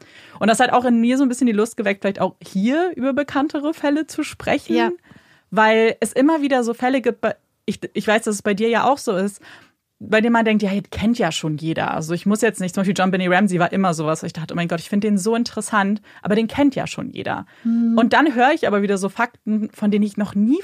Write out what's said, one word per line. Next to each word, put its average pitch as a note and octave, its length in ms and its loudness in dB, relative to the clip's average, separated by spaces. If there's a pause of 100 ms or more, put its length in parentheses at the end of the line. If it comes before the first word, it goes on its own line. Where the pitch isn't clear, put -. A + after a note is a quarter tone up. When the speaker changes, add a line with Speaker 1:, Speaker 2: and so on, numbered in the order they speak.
(400)
Speaker 1:
Und G3+ 80 0
das A3+ 140 2
hat B3 100 4
auch B3 140 2
in A#3+ 160 2
mir A#3+ 160 2
so C#4+ 60 2
ein C4 60 2
bisschen B3 180 0
die A#3 40 4
Lust G#3+ 240 0
geweckt, G3+ 260 -4
vielleicht G3 200 -4
auch F#3 200 -2
hier C#4 540 0
über C4 160 -2
bekanntere D4 600 -2
Fälle D4 340 -2
zu - 160 -6
sprechen. - 520 -4
Speaker 2:
Ja. F4+ 160 2 (600)
Speaker 1:
Weil A3 480 4
es G3+ 140 -4
immer D4+ 280 4
wieder C4 220 2
so A3+ 100 -2
Fälle B3+ 280 0
gibt, A#3 180 -2
bei, - 160 -2 (300)
ich, - 160 -6 (120)
ich G#3+ 140 -4
weiß, A3 160 2
dass G#3+ 120 -2
es G3+ 60 -10
bei G#3 120 -2
dir A3 160 0
ja A3 160 2
auch C4+ 140 2
so G3+ 180 -2
ist, G3+ 240 -2 (680)
bei G#3+ 120 4
dem A#3 120 2
man A3+ 120 4
denkt, G#3+ 180 2
ja, G3 60 0 (220)
kennt A#3 280 0
ja E3+ 120 0
schon D#3 260 -4
jeder. D#3 360 -2
Also D#3+ 200 -4
ich E3+ 120 -6
muss G#3 160 2
jetzt G#3+ 180 0
nicht, F#3 160 -6
zum G3 60 0
Beispiel F#3+ 160 0
John F#3 140 2
Benet F#3 200 0
Ramsey F3+ 280 2
war E3+ 120 2
immer F#3+ 220 0
sowas, D#3 300 -2
wo - 40 -8
ich E3 60 -10
dachte, D#3+ 200 -10
oh - 20 -8
mein E3+ 120 -2
Gott, E3+ 120 -4
ich - 100 -14
find G3+ 140 -2
den G#3 140 0
so A3 180 0
interessant, G#3+ 640 -2 (200)
aber F#3+ 140 0
den A3+ 120 2
kennt C#4 280 0
ja - 120 -4
schon - 240 -10
jeder. - 340 -8 (180)
Speaker 2:
Mhm. A#3 340 2
Speaker 1:
Und A#3+ 160 4
dann C4+ 220 4
höre B3 180 4
ich D#4+ 140 -2
aber G3+ 140 2
wieder G3+ 160 0
so F#3+ 120 -4
Fakten, G#3+ 640 -4
von G#3 180 0
denen G#3 140 2
ich G#3 120 -8
noch G#3 180 -4
nie A3+ 280 2